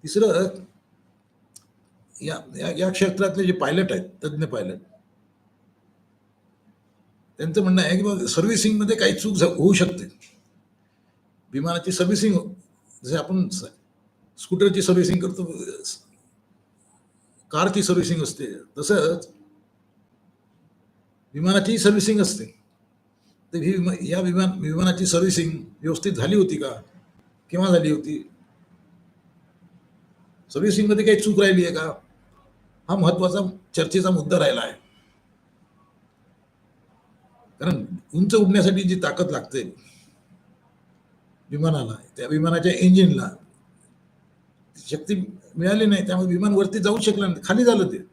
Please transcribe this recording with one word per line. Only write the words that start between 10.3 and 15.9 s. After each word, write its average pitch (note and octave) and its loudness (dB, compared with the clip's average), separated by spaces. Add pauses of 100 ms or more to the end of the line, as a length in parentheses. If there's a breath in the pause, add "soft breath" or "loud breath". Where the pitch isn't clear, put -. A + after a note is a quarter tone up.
विमानाची E3+ -4
सर्व्हिसिंग, F#3+ 2 (680)
जसे C#3 -4
आपण F3 -2
स-, - -10 (720)
स्कूटरची G3 0
सर्व्हिसिंग F3+ 2
करतो, F3 -8 (200)
स-, - -12 (1500)